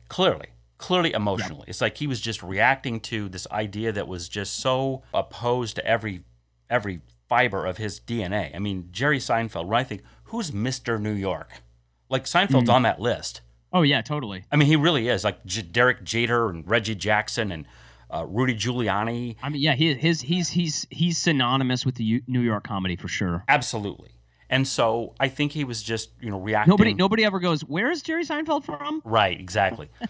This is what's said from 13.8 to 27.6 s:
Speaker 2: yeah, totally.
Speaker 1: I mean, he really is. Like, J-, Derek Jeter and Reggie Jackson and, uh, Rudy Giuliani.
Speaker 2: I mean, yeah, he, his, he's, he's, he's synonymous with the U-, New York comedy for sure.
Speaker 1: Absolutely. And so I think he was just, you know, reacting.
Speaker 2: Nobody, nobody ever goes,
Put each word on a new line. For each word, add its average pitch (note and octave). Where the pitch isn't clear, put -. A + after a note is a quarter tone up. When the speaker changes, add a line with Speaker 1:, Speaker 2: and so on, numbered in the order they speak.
Speaker 2:
yeah, C#3
totally. G#2+
Speaker 1:
I C#3+
mean, D3
he D#3
really C#3+
is. G#2+
Like, G2+
J-, F#2+
Derek A#2
Jeter A#2
and E2
Reggie A2
Jackson G#2+
and, D#2+
uh, D#2+
Rudy A#2+
Giuliani. A#2
Speaker 2:
I C#3
mean, D3
yeah, D3
he, D3+
his, D#3+
he's, E3
he's, E3
he's E3+
synonymous C3
with B2
the A#2
U-, A2+
New B2
York A2+
comedy F#2+
for F2
sure. F2+
Speaker 1:
Absolutely. A#2
And C3
so A#2
I C3+
think C#3+
he D3
was A#2
just, A2+
you A#2
know, G2
reacting. G#2+
Speaker 2:
Nobody, G#3
nobody G3
ever G3
goes, E3+